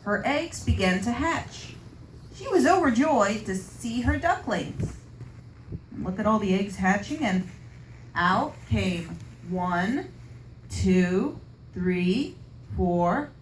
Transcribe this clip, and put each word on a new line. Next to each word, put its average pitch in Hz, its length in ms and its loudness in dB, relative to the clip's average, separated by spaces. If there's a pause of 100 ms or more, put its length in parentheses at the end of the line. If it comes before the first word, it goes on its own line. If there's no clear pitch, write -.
her 208 220 0
eggs 294 380 -2
began 185 380 2
to 220 100 0
hatch. 285 600 -2 (640)
She - 120 -10
was 370 180 6
overjoyed 262 800 6
to 190 100 -4
see 226 460 -6
her 277 160 2
ducklings. 311 800 -2 (1000)
Look 190 220 -4
at 214 60 -2
all 214 140 4
the 196 140 2
eggs 202 240 0
hatching, 202 460 0
and 185 260 0 (680)
out 190 400 2 (140)
came 175 480 -2 (320)
one, 180 600 0 (580)
two, 185 720 2 (340)
three, 180 600 0 (420)
four 175 540 2 (100)